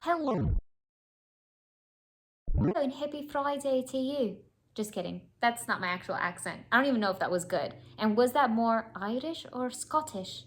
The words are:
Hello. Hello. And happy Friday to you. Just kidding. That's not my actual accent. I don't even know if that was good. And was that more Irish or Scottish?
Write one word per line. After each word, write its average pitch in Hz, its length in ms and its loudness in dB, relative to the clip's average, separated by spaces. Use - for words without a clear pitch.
Hello. 294 540 2
Hello. - 220 4
And 277 160 0
happy 294 380 -6
Friday 277 600 0
to 269 80 -4
you. 262 380 0
Just 214 180 -6
kidding. 175 300 -6
That's 233 280 0
not 185 120 0
my 185 80 -2
actual 180 260 -4
accent. - 560 -4
I 233 80 6
don't 269 80 6
even 254 140 2
know 202 100 2
if 190 80 0
that 156 120 0
was 175 140 0
good. 170 300 -2
And 214 180 2
was 247 160 4
that 269 180 6
more 226 460 2
Irish 254 560 -6
or 254 180 -4
Scottish? - 760 -4